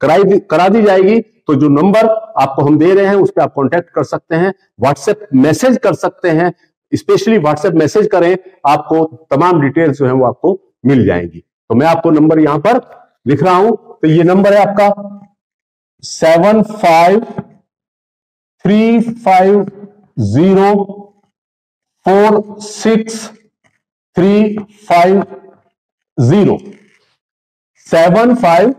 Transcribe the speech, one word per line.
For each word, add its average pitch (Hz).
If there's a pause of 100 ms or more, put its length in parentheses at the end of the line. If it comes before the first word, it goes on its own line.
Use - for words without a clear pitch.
कराई 165
दी, 185
करा 170
दी 214
जाएगी। 202
तो -
जो 139
नंबर 196 (360)
आपको 151
हम 147
दे 175
रहे 196
हैं 202
उस 196
पे 165
आप 139
कॉन्टैक्ट 165
कर 160
सकते -
हैं, 190 (300)
WhatsApp 147 (200)
मैसेज 156
कर 190
सकते 180
हैं, 170 (420)
specially 214
WhatsApp 151
मैसेज 160
करें, 180 (300)
आपको 160
तमाम 165
डिटेल्स 139
जो 139
है 123
वो 131
आपको 151 (120)
मिल 123
जाएंगी। 87
तो -
मैं 139
आपको 165
नंबर 156
यहां 147
पर 220 (460)
लिख 143
रहा 180
हूं, 208
तो -
ये 160
नंबर 190
है 202
आपका 202 (800)
सेवन 180
फाइव 175 (1400)
थ्री 220
फाइव 190 (520)
ज़ीरो 185 (1400)
फ़ोर 208
सिक्स - (840)
थ्री 208
फ़ाइव 180 (960)
ज़ीरो, 147 (1160)
सेवन 185
फाइव 185